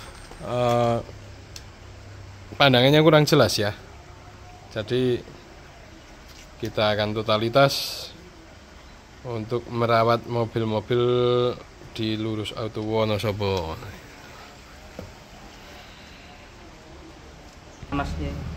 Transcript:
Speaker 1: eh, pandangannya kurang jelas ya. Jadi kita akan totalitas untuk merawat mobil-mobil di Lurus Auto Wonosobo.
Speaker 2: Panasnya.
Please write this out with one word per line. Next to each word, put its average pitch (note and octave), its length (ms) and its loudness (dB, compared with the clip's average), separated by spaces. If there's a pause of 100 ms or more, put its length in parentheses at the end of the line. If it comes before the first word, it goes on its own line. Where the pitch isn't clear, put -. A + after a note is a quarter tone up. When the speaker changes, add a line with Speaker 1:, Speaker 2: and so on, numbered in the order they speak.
(500)
Speaker 1:
eh, A#2+ 480 2 (1600)
pandangannya C#3 480 6
kurang D#3 240 8
jelas C3+ 240 6
ya. G#2 160 -2 (1040)
Jadi B2 480 -2 (1400)
kita A2 320 0
akan G#2+ 240 0
totalitas A2+ 960 0 (1200)
untuk A#2 400 -4
merawat A#2 560 2
mobil-mobil A2+ 800 -2 (880)
di A2 240 -4
Lurus G#2+ 400 -6
Auto A2 240 -8
Wonosobo. G#2 960 -2 (4000)
Speaker 2:
Panasnya. C#3+ 400 -4 (240)